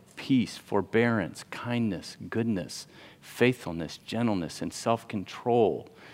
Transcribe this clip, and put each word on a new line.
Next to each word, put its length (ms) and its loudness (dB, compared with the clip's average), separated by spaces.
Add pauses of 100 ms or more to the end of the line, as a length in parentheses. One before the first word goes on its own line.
(140)
peace, 420 2
forbearance, 920 2
kindness, 680 -4 (140)
goodness, 560 -2 (340)
faithfulness, 760 0
gentleness, 640 -2
and 100 -4
self-control." 1160 0 (260)